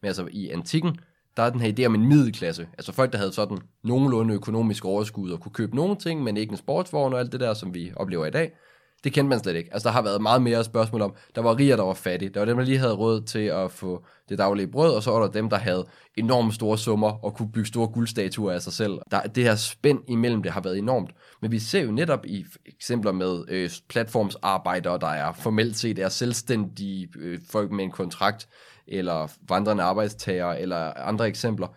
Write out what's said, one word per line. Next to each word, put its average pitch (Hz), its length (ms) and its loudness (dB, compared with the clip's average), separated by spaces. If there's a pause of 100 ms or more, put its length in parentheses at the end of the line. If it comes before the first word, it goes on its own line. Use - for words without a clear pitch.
Men 104 60 -4
altså 92 240 -4
i 101 180 -8
antikken, 156 480 -2 (400)
der 113 60 4
er 120 60 4
den 123 120 -2
her 110 180 2
idé 127 60 4
om 110 100 6
en 110 120 6
middelklasse. 104 640 4
Altså - 180 -12
folk, 131 200 2
der 113 60 -4
havde 98 160 -2
sådan 104 240 -2 (260)
nogenlunde 120 500 2
økonomisk 107 520 -2
overskud 101 460 -2
og 85 80 -6
kunne - 140 -16
købe 110 220 -4
nogle 185 200 0
ting, 165 280 -4
men 104 140 -2
ikke 107 140 -2
en 98 60 -6
sportsvogn 147 560 -2
og 123 60 0
alt 127 120 -4
det 131 80 -6
der, 117 140 0
som 95 200 -6
vi 90 220 -8
oplever 90 300 -4
i 78 60 -4
dag. 165 200 -2 (520)
Det 139 100 -2
kendte 139 160 4
man 123 100 2
slet 95 160 -2
ikke. 85 180 -6
Altså, 107 140 -2
der 110 60 2
har 123 80 4
været 104 200 0
meget 117 200 6
mere 117 220 2
spørgsmål 110 380 0
om, 101 140 -2 (200)
der 117 60 -2
var 117 160 4
rige, 139 160 6
og 110 40 6
der 104 60 2
var 92 100 0
fattige. 92 360 -4
Der 98 100 -4
var 104 60 2
dem, 120 120 2
der 127 60 2
lige 131 140 2
havde 123 160 2
råd 110 280 2
til 110 180 -6
at 95 320 0
få 90 340 -8 (240)
det 98 80 -4
daglige 98 300 2
brød, 147 280 4
og 107 80 0
så 120 80 0
var 113 80 4
der 101 120 4
dem, 110 180 -2
der 104 80 2
havde 92 280 0 (300)
enormt 113 380 4
store 110 240 0
summer 107 480 0
og 104 100 -4
kunne 107 160 -6
bygge 110 160 -2
store 113 200 0
guldstatuer 110 640 -2
af 87 80 -2
sig 85 120 -10
selv. 101 260 -2 (120)
Der, 101 100 2
det 123 220 0
her 113 120 6
spænd 135 520 2
imellem 117 360 2
det 85 80 -2
har 90 100 -4
været 95 160 -2
enormt. 107 340 0 (300)
Men 113 100 -2
vi 113 80 0
ser 113 240 0
jo 110 80 -2
netop 139 340 0
i 95 200 -6 (200)
eksempler 107 460 -2
med, 92 360 -2
øh, 92 220 -2 (200)
platformsarbejdere, 92 1120 0
der 85 80 -2
er 76 260 -2
formelt 110 440 0
set 110 220 -4
er 95 100 0
selvstændige, 98 1080 -4
øh, 85 220 -8 (100)
folk 104 220 -2
med 98 120 -2
en 92 80 -4
kontrakt, 98 560 -2 (400)
eller 82 440 -4 (180)
vandrende 101 340 2
arbejdstagere, 92 800 -2
eller 90 160 -4 (160)
andre 107 340 -2
eksempler. 98 500 -2